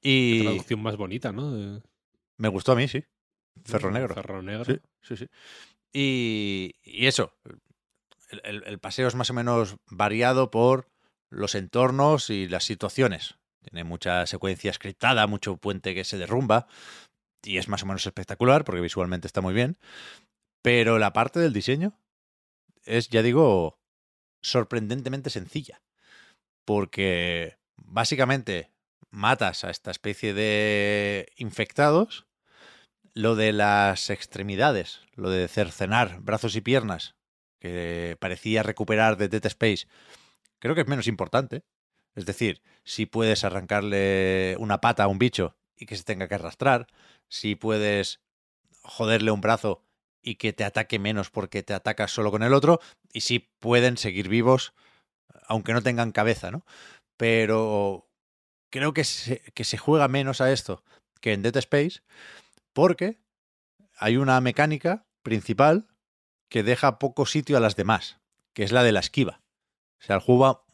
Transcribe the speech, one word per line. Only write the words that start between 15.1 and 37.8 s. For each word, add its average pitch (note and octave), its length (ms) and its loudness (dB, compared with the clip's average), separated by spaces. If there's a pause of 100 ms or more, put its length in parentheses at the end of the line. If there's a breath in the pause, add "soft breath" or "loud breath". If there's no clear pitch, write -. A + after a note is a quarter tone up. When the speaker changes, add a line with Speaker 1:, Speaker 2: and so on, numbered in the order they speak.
Speaker 1:
mucho G2+ 300 -4
puente F#2+ 380 -6
que F#2 80 -6
se G2+ 140 -8
derrumba, A2+ 500 0 (760 loud breath)
y F#2+ 140 -6
es F2+ 120 -4
más G2 140 -6
o - 20 -10
menos F#2+ 200 -6
espectacular A#2 600 2
porque F2+ 160 -4
visualmente F2+ 460 -4
está - 140 -6
muy F#2 120 -2
bien, B2 240 0 (840 loud breath)
pero A#2 380 4
la G2+ 140 2
parte A#2+ 260 0
del D#3+ 140 2
diseño C#3 440 -2 (840)
es, A#2 260 -2
ya A2+ 120 4
digo, A#2 580 4 (600)
sorprendentemente B2 880 -4
sencilla, A2+ 520 -10 (840 soft breath)
porque F2 920 -2 (180)
básicamente A#2+ 960 -2 (380)
matas G2+ 540 0
a F#2 60 -8
esta F2+ 220 -10
especie G#2 420 -6
de G#2 1040 0
infectados. D3 880 0 (880 soft breath)
Lo A2+ 200 2
de G#2+ 180 2
las G2+ 560 2
extremidades, G2+ 920 -4 (120)
lo - 160 -6
de F#2 180 0
cercenar F#2+ 720 -2
brazos G#2 340 -4
y A2 60 -6
piernas, A2+ 540 -2 (440)
que E2+ 600 -8